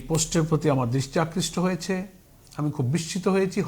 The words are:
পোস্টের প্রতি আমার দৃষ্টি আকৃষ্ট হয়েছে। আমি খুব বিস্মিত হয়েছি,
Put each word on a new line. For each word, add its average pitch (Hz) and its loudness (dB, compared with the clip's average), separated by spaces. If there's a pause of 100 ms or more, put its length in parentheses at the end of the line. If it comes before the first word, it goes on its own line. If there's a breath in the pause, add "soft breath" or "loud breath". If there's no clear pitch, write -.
পোস্টের 160 2
প্রতি 160 2
আমার 123 2
দৃষ্টি 135 -2
আকৃষ্ট 170 -4 (100)
হয়েছে। 185 -2 (640)
আমি 151 -2
খুব 131 0
বিস্মিত 175 -4 (100)
হয়েছি, 190 0